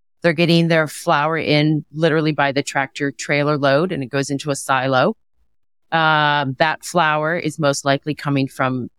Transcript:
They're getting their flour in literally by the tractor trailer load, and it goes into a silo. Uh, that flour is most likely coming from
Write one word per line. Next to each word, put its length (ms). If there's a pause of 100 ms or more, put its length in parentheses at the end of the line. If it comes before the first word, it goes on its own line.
(200)
They're 120
getting 360
their 180
flour 500
in 560
literally 400
by 200
the 100
tractor 480
trailer 480
load, 320
and 140
it 20
goes 240
into 200
a 60
silo. 600 (760)
Uh, 560 (120)
that 260
flour 520
is 220
most 260
likely 300
coming 320
from 420 (100)